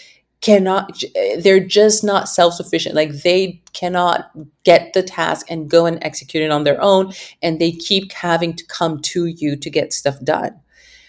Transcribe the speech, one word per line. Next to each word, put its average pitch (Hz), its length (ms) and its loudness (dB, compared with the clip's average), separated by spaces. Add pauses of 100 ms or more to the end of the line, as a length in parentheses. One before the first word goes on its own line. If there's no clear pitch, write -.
(420)
cannot, 196 600 2 (380)
they're 190 260 4
just 208 380 4
not 202 260 0
self-sufficient. 170 640 0
Like, 156 180 0 (120)
they 180 400 0 (100)
cannot 175 560 -2 (340)
get - 300 4
the 190 80 2
task 165 480 -6
and 160 180 -8
go 170 200 4
and 170 160 -2
execute 156 400 -6
it 156 80 -2
on 147 120 0
their 147 160 0
own. 190 340 2 (280)
And 160 180 -2
they 170 120 2
keep 190 400 -4
having 170 440 -4
to - 120 -16
come 160 340 -4
to 175 240 -4
you 151 300 -4
to 143 160 -12
get - 220 -4
stuff - 300 -4
done. - 360 -4 (480)